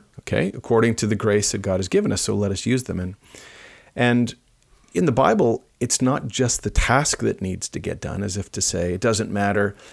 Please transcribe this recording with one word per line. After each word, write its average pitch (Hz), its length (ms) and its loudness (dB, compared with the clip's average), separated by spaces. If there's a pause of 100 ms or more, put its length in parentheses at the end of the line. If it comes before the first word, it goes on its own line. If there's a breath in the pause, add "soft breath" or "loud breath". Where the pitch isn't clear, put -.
(200)
okay, - 340 -2
according 117 420 2
to 113 120 -2
the 107 80 2
grace 104 340 2
that 98 120 -4
God 95 180 0
has 92 80 -4
given 202 240 2
us, 95 100 -2
so 104 140 -2
let 101 160 0
us 98 120 -6
use 127 200 0
them." 90 160 -6
And, 90 160 -8 (800 loud breath)
and 120 400 2 (580)
in 180 100 2
the 156 60 2
Bible, 135 540 2 (160)
it's - 200 -2
not 135 280 0
just 120 340 -2
the 104 80 -4
task - 520 2
that 110 200 0
needs 92 280 -4
to - 100 -8
get - 200 -6
done, 92 220 -6
as 98 140 -4
if 98 160 -6
to 101 80 -8
say, 87 340 -2
it 92 60 -4
doesn't 110 320 0
matter 101 420 0 (180 loud breath)